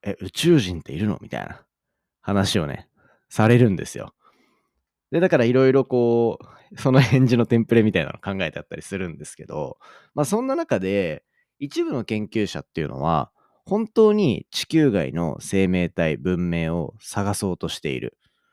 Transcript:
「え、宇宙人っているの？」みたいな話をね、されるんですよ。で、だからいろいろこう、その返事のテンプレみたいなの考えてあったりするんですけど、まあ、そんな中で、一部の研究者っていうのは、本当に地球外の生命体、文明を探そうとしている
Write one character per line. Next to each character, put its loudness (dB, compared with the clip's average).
「え、 -6
宇 -10
宙 4
人 -4
っ -20
て -14
い -8
る -2
の？」 -2
み -20
た -8
い -10
な -20
話 0
を -2
ね、 -12
さ 4
れ 8
る 6
ん 0
で -8
す -14
よ。 -14
で、 0
だ 2
か 4
ら 4
い 4
ろ 6
い 6
ろ 4
こ 2
う、 -18
そ 2
の 8
返 4
事 4
の 2
テ 2
ン 2
プ 2
レ 6
み 2
た 0
い -2
な -12
の -14
考 -6
え -6
て -12
あ -12
っ -16
た -14
り -14
す -10
る -6
ん -14
で -16
す -20
け -20
ど、 -10
ま -4
あ、 0
そ -2
ん -6
な -2
中 -4
で、 -4
一 -6
部 -4
の -6
研 -4
究 -2
者 -10
っ -16
て -10
い -4
う -8
の -10
は、 -2
本 -4
当 4
に 0
地 -8
球 2
外 -2
の -4
生 0
命 0
体、 -2
文 -2
明 -2
を -6
探 -4
そ -4
う -6
と -8
し -10
て -6
い -6
る -12